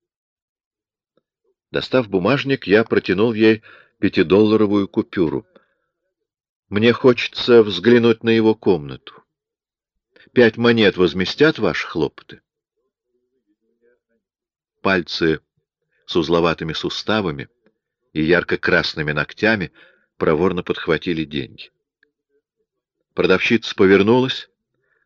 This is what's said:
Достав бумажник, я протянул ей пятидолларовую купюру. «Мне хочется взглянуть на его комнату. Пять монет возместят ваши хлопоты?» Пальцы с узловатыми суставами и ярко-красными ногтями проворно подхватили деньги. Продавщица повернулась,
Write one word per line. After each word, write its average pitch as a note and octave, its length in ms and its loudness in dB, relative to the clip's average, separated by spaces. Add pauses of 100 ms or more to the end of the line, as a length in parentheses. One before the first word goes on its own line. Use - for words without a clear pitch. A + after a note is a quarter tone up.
(1700)
Достав A#2+ 380 -4
бумажник, A#2+ 580 -2
я G#2+ 180 2
протянул G#2 480 -2
ей A2 300 2 (360)
пятидолларовую G2+ 920 2
купюру. D#2 580 -4 (1200)
«Мне A2 240 2
хочется A#2+ 680 4
взглянуть A2+ 640 2
на A#2 60 0
его A2 240 2
комнату. D2 680 -6 (1120)
Пять A#2 240 4
монет A#2 400 2
возместят F#2 640 0
ваши F#2 280 -4
хлопоты?» - 560 -8 (2500)
Пальцы F2 580 -2 (640)
с - 120 -12
узловатыми E2+ 560 -2
суставами E2+ 760 -6 (640)
и D#2 100 -4
ярко-красными E2 880 -2
ногтями F2+ 600 -4 (440)
проворно F2 460 -2
подхватили D#2+ 640 -6
деньги. C#2+ 460 -12 (1400)
Продавщица F#2 600 0
повернулась, G#2 720 2 (580)